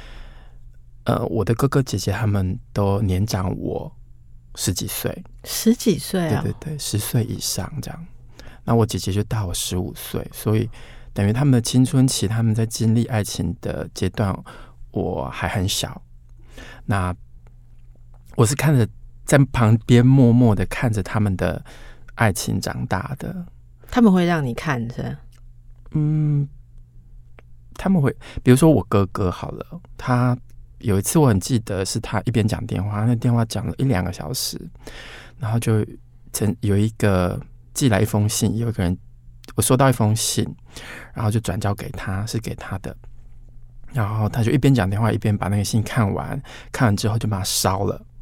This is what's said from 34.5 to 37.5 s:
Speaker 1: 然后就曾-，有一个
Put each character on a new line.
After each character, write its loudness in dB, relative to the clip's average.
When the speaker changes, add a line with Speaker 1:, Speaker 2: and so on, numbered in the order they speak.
Speaker 1:
然 -4
后 2
就 2
曾-， 0
有 4
一 4
个 2